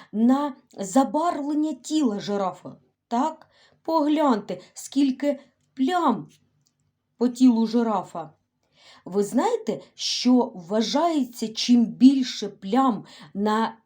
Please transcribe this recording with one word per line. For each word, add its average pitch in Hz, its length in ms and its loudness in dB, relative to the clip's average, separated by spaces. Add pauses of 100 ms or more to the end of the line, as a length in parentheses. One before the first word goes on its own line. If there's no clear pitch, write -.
(120)
на 262 440 2 (220)
забарвлення 294 960 -2
тіла 262 480 -2
жирафа? 190 560 -6 (320)
Так? 285 380 -4 (360)
Погляньте, 294 760 0 (140)
скільки 285 680 -2 (340)
плям 269 540 0 (880)
по 240 120 0
тілу 240 380 4
жирафа. 196 640 -4 (760)
Ви 196 200 -2
знаєте, 294 560 -2 (140)
що - 600 0
вважається, 226 920 -2
чим 240 380 2
більше 247 600 4
плям 202 560 -2 (300)
на 214 520 -2